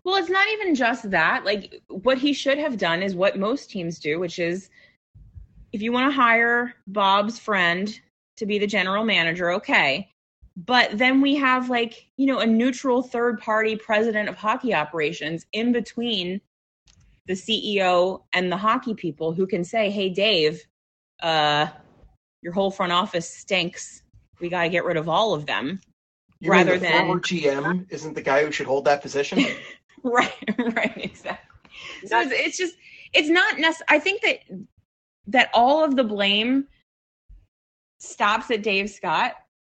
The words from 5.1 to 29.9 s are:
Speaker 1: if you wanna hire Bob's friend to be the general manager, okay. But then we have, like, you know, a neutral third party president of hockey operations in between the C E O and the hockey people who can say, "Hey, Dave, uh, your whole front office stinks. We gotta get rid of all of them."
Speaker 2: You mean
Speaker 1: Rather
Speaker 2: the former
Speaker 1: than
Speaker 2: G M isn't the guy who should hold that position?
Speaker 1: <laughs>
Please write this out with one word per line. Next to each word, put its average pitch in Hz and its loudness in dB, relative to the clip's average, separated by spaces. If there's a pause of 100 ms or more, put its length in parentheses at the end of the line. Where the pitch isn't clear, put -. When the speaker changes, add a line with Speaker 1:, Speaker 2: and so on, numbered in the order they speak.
Speaker 1:
if 208 -6
you 226 -2
wanna 262 2
hire 240 4 (120)
Bob's 202 2
friend 190 0 (360)
to 214 -6
be 202 0
the 202 0
general 202 0
manager, 175 0
okay. 185 0 (480)
But 240 0
then 254 4
we 277 4
have, 254 0
like, 233 -4 (100)
you 269 0
know, 262 0
a 214 0
neutral 247 2
third 240 -2
party 220 0
president 214 0
of 185 -10
hockey 226 -2
operations 156 -2
in 226 0
between 214 -4 (880)
the 185 -2
C 208 -4
E 196 2
O 180 2
and 180 0
the 170 -2
hockey 220 -2
people 160 -6
who 185 -2
can 175 -2
say, 208 -2
"Hey, 196 -2
Dave, 175 0 (580)
uh, 151 2 (760)
your 170 -10
whole 196 0
front 185 -2
office 175 0
stinks. - -6 (380)
We 175 -6
gotta 170 -2
get 185 0
rid 175 0
of 156 -4
all 190 2
of 151 -6
them." 131 -4 (580)
Speaker 2:
You 180 0
mean 180 8
Speaker 1:
Rather 180 4
Speaker 2:
the 180 -2
former 160 2
Speaker 1:
than 175 -2
Speaker 2:
G 160 0
M 156 -2
isn't 156 -10
the - -8
guy 143 2
who 147 -4
should 139 -6
hold 139 0
that 143 4
position? 143 0
Speaker 1:
<laughs> - -8 (480)